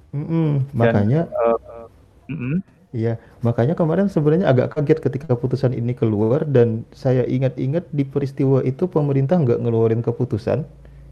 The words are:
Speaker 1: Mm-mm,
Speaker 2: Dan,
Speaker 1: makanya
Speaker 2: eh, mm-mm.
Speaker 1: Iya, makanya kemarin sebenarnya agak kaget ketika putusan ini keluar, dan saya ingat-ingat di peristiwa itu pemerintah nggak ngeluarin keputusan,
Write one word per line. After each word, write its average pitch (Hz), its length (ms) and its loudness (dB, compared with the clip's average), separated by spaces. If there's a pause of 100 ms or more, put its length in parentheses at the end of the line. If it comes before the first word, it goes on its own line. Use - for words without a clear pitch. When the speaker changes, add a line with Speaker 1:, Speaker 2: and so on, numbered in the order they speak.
(120)
Speaker 1:
Mm-mm, 147 560 -2
Speaker 2:
Dan, - 80 -8
Speaker 1:
makanya 113 440 2 (120)
Speaker 2:
eh, 117 260 0 (680)
mm-mm. 135 280 -4 (400)
Speaker 1:
Iya, 113 240 -2 (240)
makanya 120 320 0
kemarin 175 320 0
sebenarnya 160 400 2
agak 127 240 2
kaget 151 320 0
ketika 135 320 -2
putusan 123 400 -2
ini 117 160 -2
keluar, 113 560 0
dan 117 480 2
saya 127 320 0
ingat-ingat 135 640 -2
di 139 160 -2
peristiwa 135 560 0
itu 135 240 -2
pemerintah 143 480 2
nggak 117 240 2
ngeluarin 113 400 2
keputusan, 117 640 -2 (480)